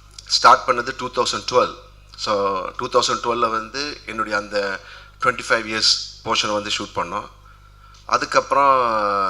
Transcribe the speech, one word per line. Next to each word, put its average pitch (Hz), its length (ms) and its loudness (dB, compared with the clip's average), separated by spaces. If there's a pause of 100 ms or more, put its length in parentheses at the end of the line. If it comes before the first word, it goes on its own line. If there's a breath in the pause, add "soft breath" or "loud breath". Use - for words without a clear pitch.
(360)
ஸ்டார்ட் 127 300 6
பண்ணது 123 240 0 (100)
டூ 165 160 -6
தௌசண்ட் 113 360 -2
டுவெல். 101 220 4 (500)
So 110 80 -2 (440)
டூ 123 180 -6
தௌசண்ட் 120 300 2
டுவெல்ல 117 340 0
வந்து 131 480 -8
என்னுடைய 107 360 -6
அந்த 104 160 -6 (640 loud breath)
ட்வென்டி 117 260 0
ஃபைவ் 117 240 0
இயர்ஸ் 107 200 2 (320)
போர்ஷனை 110 340 0
வந்து 104 180 -4
ஷூட் - 220 -8
பண்ணோம். 92 280 -4 (880 loud breath)
அதுக்கப்புறம் 135 600 4 (560)